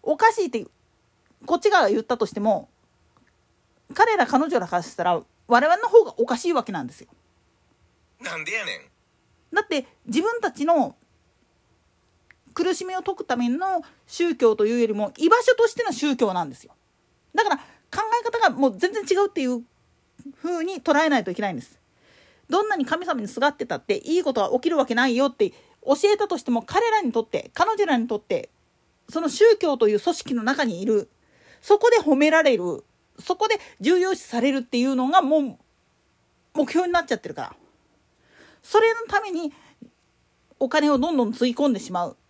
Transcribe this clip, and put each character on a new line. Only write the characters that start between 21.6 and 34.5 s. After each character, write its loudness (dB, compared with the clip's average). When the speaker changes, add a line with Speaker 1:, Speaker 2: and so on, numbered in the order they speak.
Speaker 1:
す。 -20
ど 0
ん -2
な -2
に -4
神 -4
様 -2
に -8
す -8
が 2
っ -2
て -8
た -6
っ -8
て、 -2
い -2
い 0
こ -2
と -2
は 0
起 0
き -2
る -2
わ 2
け -4
な 2
い 0
よ 2
っ -4
て -2
教 2
え 4
た -4
と -4
し -10
て -6
も、 0
彼 0
ら 2
に -2
と 0
っ -6
て、 -6
彼 0
女 2
ら 2
に -2
と -4
っ -6
て、 -6
そ -6
の -4
宗 2
教 0
と 4
い 2
う 2
組 0
織 -8
の -4
中 -2
に -4
い -6
る、 0
そ 4
こ 4
で 6
褒 2
め 4
ら 4
れ 4
る、 -6
そ -4
こ -2
で 0
重 2
要 0
視 -10
さ -6
れ 2